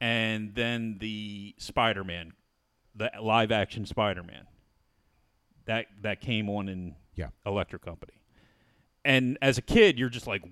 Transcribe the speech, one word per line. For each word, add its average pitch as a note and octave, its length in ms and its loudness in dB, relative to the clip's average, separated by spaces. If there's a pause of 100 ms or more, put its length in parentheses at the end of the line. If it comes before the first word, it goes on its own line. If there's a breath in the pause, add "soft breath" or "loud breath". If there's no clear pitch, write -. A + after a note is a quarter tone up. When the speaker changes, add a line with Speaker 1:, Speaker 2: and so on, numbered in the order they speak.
Speaker 1:
and A2 520 0
then A#2 420 -2
the G#2 580 -8
Spider-Man, F#2 760 -2 (640)
the G#2+ 140 -4 (120)
live-action A2 640 2
Spider-Man. F#2 600 -4 (1200)
That, A2+ 200 -2 (160)
that G#2 180 -4
came G#2+ 300 -2
on G2+ 180 -4
in F2+ 280 -8 (180)
Speaker 2:
Yeah. E2 140 -8 (180)
Speaker 1:
Electric G2 360 -4
Company. - 320 -14 (920 soft breath)
And C3 360 4
as C3+ 180 4
a - 40 -4
kid, G#3 360 8
you're B2+ 100 0
just, A#2+ 180 -8
like, G2+ 260 -2